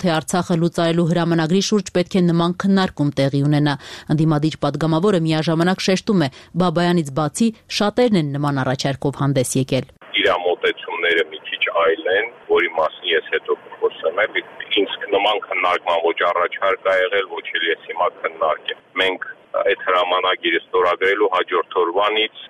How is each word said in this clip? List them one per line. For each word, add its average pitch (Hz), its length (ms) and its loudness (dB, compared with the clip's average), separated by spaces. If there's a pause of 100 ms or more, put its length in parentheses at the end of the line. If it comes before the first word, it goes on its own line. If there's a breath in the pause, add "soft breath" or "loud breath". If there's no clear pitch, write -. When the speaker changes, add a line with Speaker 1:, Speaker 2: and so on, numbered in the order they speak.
Speaker 1:
թե 185 100 2
Արցախը 170 480 0
լուծարելու 170 480 2
հրամանագրի 170 600 2
շուրջ 208 280 0
պետք 180 160 0
է 185 160 4
նման 170 320 2
քննարկում 185 600 2
տեղի 139 280 2
ունենա»։ 147 260 2 (380 loud breath)
Ընդդիմադիր 156 540 2
պատգամավորը 165 640 2
միաժամանակ 165 580 0
շեշտում 190 340 2
է. 139 80 2 (320 loud breath)
«Բաբայանից 175 560 2
բացի 156 320 0 (300 loud breath)
շատերն 214 420 2
են 147 160 -2
նման 143 320 0
առաջարկով 135 540 -2
հանդես 139 280 2 (120)
եկել»։ 131 260 -2 (300)
Speaker 2:
Իրամոտեցումները 87 1120 0
մի 78 160 -14
քիչ - 140 -6 (260)
այլ 80 160 -2 (140)
են, 110 120 -4 (220)
որի 85 240 2
մասին 78 320 -2
ես - 240 -2
հետո - 320 -2
կխոսեմ, - 640 -4
էլի։ - 160 -6 (400)
Ինձ - 80 -6 (160)
նման 101 400 0
քննարկման 90 560 0
ոչ 82 140 0 (100)
առաջարկ 87 560 -2
ա 95 160 2
եղել, 95 320 0
ոչ 82 120 -10 (120)
էլ 82 160 -2
ես - 160 -4
հիմա 87 200 -2 (120)
քննարկեմ։ 80 640 -4 (140)
Մենք 95 280 -2 (300)
այդ 98 300 0
հրամանագիրը 90 720 0
ստորագրելու 92 720 0
հաջորդ 87 480 -2
օրվանից 104 680 -2